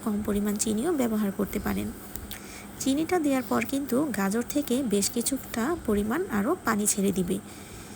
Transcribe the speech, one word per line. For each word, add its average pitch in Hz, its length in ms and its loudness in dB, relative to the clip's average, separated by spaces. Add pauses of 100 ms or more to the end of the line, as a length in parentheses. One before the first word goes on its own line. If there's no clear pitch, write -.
কম 208 220 0
পরিমাণ 208 300 0
চিনিও 220 380 0
ব্যবহার 220 380 2
করতে 202 280 -2
পারেন। 208 320 -2 (880)
চিনিটা 320 400 2
দেওয়ার 277 300 2
পর 240 160 2
কিন্তু 277 420 0 (100)
গাজর 202 320 2
থেকে 285 340 2
বেশ 202 260 2
কিছুটা 254 680 0 (100)
পরিমাণ 220 460 2
আরও 294 240 2 (100)
পানি 208 220 2
ছেড়ে 196 240 4
দিবে। 185 280 0 (560)